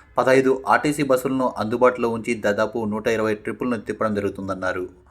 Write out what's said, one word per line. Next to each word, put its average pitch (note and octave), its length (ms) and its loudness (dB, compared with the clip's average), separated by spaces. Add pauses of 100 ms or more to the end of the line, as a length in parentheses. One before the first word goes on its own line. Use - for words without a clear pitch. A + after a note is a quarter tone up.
(180)
పదహైదు C3 500 4
ఆర్టీసీ D3 360 2
బస్సులను C3 540 0
అందుబాటులో A#2+ 520 2
ఉంచి A2+ 240 -4
దాదాపు G#2+ 520 -2
నూట G#2 220 -4
ఇరవై A2 280 0
ట్రిప్పులను A#2 420 -4
తిప్పడం G#2+ 380 -4
జరుగుతుందన్నారు. F#2+ 760 -4 (220)